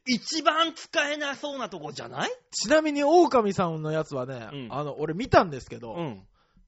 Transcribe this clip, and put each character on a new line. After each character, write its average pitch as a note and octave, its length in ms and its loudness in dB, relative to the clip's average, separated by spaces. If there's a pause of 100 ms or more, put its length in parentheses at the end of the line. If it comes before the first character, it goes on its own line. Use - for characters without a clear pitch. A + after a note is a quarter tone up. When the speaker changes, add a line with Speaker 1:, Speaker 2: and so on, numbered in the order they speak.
Speaker 1:
一 C#4+ 380 -2
番 D#4+ 300 2
使 D4 360 -4
え D4 60 -4
な C#4+ 200 -6
そ C#4+ 200 -8
う - 20 -8
な A3+ 120 -6
と F#3 100 -10
こ D3+ 140 -10
じ B2+ 100 -10
ゃ A#2 60 -12
な C3+ 180 -4
い？ A#4+ 40 -6 (200)
Speaker 2:
ち - 180 -4
な D#4 120 6
み D#4 100 0
に、 C#4+ 140 0
狼 C4+ 480 6
さ F#3 160 0
ん D#3 120 -6
の D#3 120 -4
や D#3 100 0
つ C#3+ 120 -8
は B2+ 100 -4
ね、 A#2+ 260 -10
Speaker 1:
う C#3+ 40 -12 (120)
ん。 - 20 -
Speaker 2:
あ C3+ 140 -6
の、 C#3 160 -8
俺 D#3 140 -2
見 A3 160 -4
た C4 160 8
ん E3+ 40 -6
で C#3 120 -10
す - 80 -16
け A#2 100 -12
ど、 A2+ 140 -10
Speaker 1:
う E3+ 80 -6
ん。 G#2+ 260 -8 (400)